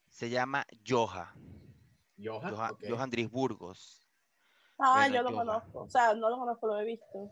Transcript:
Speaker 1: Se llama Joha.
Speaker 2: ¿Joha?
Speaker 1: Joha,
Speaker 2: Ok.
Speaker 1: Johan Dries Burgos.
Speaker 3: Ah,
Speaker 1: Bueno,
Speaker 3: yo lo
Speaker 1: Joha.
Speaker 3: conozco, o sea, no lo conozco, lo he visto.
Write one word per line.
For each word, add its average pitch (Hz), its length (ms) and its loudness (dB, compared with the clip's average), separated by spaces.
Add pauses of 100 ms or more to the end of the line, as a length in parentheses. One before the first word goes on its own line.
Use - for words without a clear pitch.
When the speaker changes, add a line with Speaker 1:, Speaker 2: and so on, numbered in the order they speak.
Speaker 1:
Se 117 220 -8
llama 127 340 -2 (220)
Joha. 104 480 0 (840)
Speaker 2:
¿Joha? 110 340 -8
Speaker 1:
Joha, 113 220 -4
Speaker 2:
Ok. - 160 -16
Speaker 1:
Johan 120 220 -4
Dries 117 200 -2
Burgos. 110 760 -6 (680)
Speaker 3:
Ah, 269 240 6
Speaker 1:
Bueno, 269 140 4
Speaker 3:
yo 240 60 2
lo 254 100 0
Speaker 1:
Joha. 220 120 -2
Speaker 3:
conozco, 220 380 -4
o - 80 -14
sea, 233 240 6
no 226 160 0
lo 247 80 0
conozco, 240 300 -4
lo 208 120 0
he 214 40 -2
visto. 214 480 -8